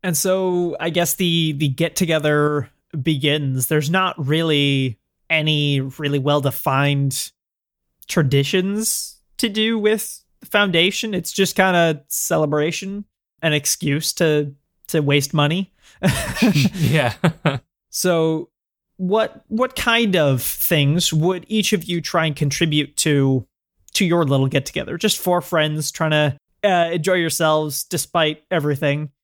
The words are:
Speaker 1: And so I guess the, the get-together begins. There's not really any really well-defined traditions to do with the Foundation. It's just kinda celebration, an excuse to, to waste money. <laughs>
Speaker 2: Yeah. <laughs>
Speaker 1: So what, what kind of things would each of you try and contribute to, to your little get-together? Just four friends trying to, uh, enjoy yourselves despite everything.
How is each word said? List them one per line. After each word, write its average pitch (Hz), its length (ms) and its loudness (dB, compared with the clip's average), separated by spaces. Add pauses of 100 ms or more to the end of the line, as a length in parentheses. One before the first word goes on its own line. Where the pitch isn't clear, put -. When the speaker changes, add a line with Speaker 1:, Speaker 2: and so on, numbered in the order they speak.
Speaker 1:
And 180 140 -2
so 185 600 0
I 170 120 -4
guess 170 240 0
the, 165 380 0
the 147 160 0
get-together 151 1000 0 (340)
begins. 139 680 0
There's 151 220 0
not 185 240 0 (100)
really 143 720 0 (320)
any 151 500 0
really 139 380 -4
well-defined 139 1120 0 (760)
traditions 185 1120 0 (180)
to 240 100 0
do 220 300 0
with 214 440 -2 (180)
the - 60 -20
Foundation. 196 680 0
It's 175 180 -6
just - 240 0
kinda 170 520 2
celebration, 160 960 -2 (380)
an 160 100 0
excuse 151 640 -2
to, 151 400 0 (340)
to 160 120 0
waste 143 340 2
money. 160 380 0 (300)
<laughs> 156 100 2 (600)
Speaker 2:
Yeah. 143 400 0 (300)
<laughs> 139 140 0 (320)
Speaker 1:
So 160 600 0 (480)
what, 202 500 -2
what 247 260 -2
kind 226 420 2
of 139 260 4
things 156 720 0
would 175 340 0
each 214 240 0
of 170 120 -2
you 170 180 -4
try 160 240 0
and 147 100 -2
contribute 151 640 0
to, 135 480 2 (480)
to 202 100 0
your 170 200 2
little 135 240 2
get-together? - 500 -6
Just 202 200 0
four 175 220 0
friends 156 500 -2
trying 156 200 -2
to, 147 260 2 (260)
uh, 175 300 2
enjoy 180 220 0
yourselves 156 680 0
despite 160 680 -2
everything. 147 600 -2 (140)